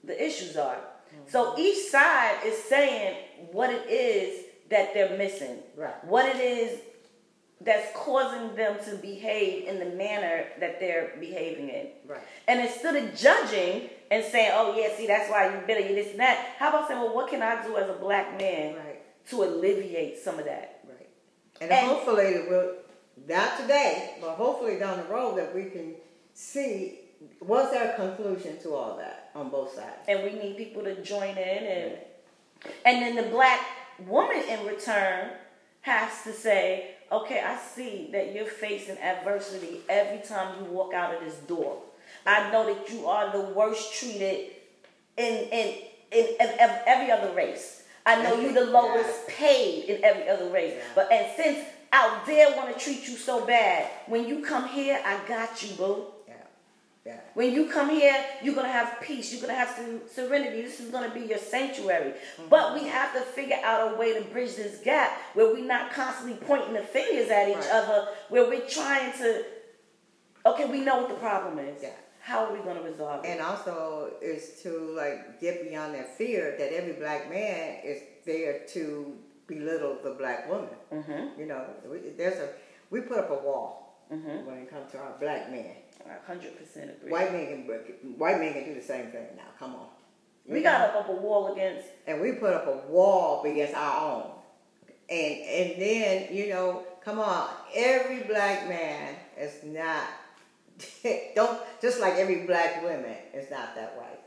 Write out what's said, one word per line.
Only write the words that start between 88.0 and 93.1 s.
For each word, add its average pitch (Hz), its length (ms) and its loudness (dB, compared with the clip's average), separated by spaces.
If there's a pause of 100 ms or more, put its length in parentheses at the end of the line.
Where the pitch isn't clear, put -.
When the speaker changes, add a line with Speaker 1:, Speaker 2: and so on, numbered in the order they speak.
Speaker 2:
White 175 220 2
men 156 140 -4
can 139 120 -8
do 151 100 -10
the 123 60 -10
same 123 300 -8
thing 117 160 -12 (100)
now. - 60 -20 (160)
Come 131 160 -14
on. 127 120 -16 (600)
Speaker 1:
We - 120 -2
Speaker 2:
You 311 40 2
Speaker 1:
got 294 160 8 (160)
Speaker 2:
know? 208 60 2
Speaker 1:
up, 196 60 -4
up - 20 -8
a 190 120 -2
wall 202 320 2
against 190 360 -4 (180)
Speaker 2:
And 151 140 -4
we 226 140 0
put 196 200 0
up 156 140 -2
a 135 200 -4
wall 170 560 6